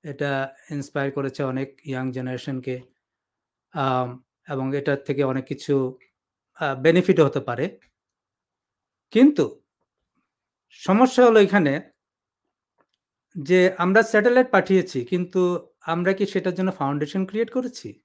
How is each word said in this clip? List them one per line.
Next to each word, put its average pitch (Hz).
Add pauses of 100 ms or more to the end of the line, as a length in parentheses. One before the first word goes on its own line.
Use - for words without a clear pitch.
এটা 139 (160)
ইন্সপায়ার 139
করেছে 139
অনেক 135
ইয়াং 131
জেনারেশনকে, 127 (920)
আম, 127 (260)
এবং 135
এটার 139
থেকে 139
অনেক 131
কিছু, 135 (560)
আহ, 135
বেনিফিটও 165
হতে 135
পারে। 127 (1300)
কিন্তু 240 (1080)
সমস্যা 247
হলো 226
এখানে 180 (1500)
যে 180
আমরা 190
স্যাটেলাইট 240
পাঠিয়েছি, 190
কিন্তু 180 (120)
আমরা 175
কি 196
সেটার 185
জন্য 185
ফাউন্ডেশন 151
ক্রিয়েট 220
করেছি? 247